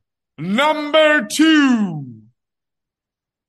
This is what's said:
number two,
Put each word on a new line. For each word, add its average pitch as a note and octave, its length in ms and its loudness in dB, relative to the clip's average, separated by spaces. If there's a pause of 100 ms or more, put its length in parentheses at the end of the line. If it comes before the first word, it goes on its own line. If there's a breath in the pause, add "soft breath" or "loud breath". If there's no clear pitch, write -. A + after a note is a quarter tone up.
(380)
number D4 880 0
two, G#3 960 0 (1300)